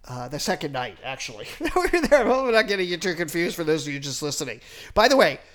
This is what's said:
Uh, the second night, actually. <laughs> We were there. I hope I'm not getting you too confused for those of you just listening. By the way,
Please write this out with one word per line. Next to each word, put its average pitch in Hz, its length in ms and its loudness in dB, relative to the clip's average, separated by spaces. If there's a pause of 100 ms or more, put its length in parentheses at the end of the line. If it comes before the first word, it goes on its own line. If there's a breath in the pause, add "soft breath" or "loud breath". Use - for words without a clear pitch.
Uh, 123 220 -10
the 175 120 -8
second 170 340 -2
night, 123 300 -6
actually. 123 500 -10
<laughs> - 80 -16
We 311 120 -2
were 359 140 0
there. 294 380 4
I - 20 2
hope 262 200 2
I'm 240 40 0
not 220 160 4
getting 190 220 -2
you 175 80 -2
too 175 180 -2
confused 165 400 -2
for 170 80 -4
those 151 240 0
of 143 60 -4
you 139 80 -6
just 139 200 -6
listening. 139 380 -6 (340 loud breath)
By 214 140 6
the 269 80 6
way, 170 240 4 (160 soft breath)